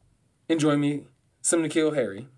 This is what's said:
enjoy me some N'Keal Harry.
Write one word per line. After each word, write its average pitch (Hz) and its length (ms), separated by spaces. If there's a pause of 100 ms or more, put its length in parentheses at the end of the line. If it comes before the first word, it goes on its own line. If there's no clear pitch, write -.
(480)
enjoy 151 280
me 143 280 (360)
some 165 220
N'Keal 151 320
Harry. 110 320 (120)